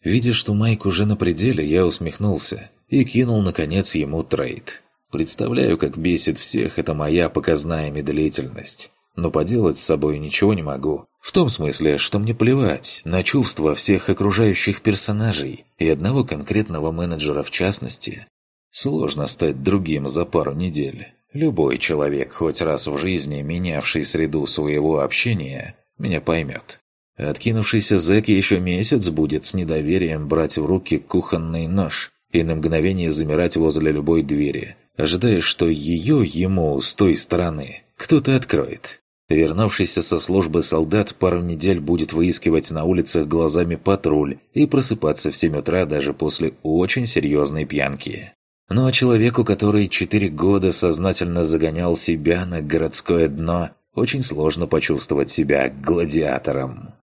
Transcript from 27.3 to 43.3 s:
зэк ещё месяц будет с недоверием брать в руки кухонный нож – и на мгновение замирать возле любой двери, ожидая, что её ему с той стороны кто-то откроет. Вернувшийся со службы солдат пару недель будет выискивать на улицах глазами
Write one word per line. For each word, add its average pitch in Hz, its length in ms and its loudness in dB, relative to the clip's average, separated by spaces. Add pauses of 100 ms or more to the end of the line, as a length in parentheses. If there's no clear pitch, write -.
зэк 98 320 4
ещё 98 320 4
месяц 92 480 0
будет 78 380 0
с - 80 -2
недоверием 80 760 0
брать 80 300 0
в 76 80 -2
руки 87 320 0
кухонный 82 680 -4
нож – 92 440 -2 (200)
и 82 100 4
на 80 140 0
мгновение 82 540 0
замирать 78 460 0
возле 78 360 2
любой 76 300 2
двери, 71 540 -4 (200)
ожидая, 90 440 2
что - 280 0
её 85 540 0
ему 82 580 0
с - 140 0
той 90 220 4
стороны 82 680 -2 (120)
кто-то 135 400 2
откроет. - 640 -2 (280)
Вернувшийся 85 760 2
со 85 160 0
службы 85 440 0
солдат 80 520 0
пару 87 260 0
недель 87 400 0
будет 78 320 -2
выискивать 82 600 2
на 78 120 -4
улицах 85 420 2
глазами 82 500 2